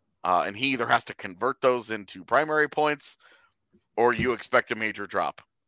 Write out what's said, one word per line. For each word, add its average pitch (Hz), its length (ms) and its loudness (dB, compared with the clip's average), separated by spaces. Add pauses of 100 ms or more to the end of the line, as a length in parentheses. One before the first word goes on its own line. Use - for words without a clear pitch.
(240)
Uh, 87 220 4
and 101 100 -6
he 131 120 0
either 120 180 0
has 117 180 2
to 104 100 -10
convert 101 460 -6
those 123 300 2
into 98 340 -10
primary 151 460 2
points 147 480 -4 (800)
or 120 160 6
you 123 180 0
expect 113 380 0
a 117 40 -4
major 104 320 -6
drop. 85 360 -4 (260)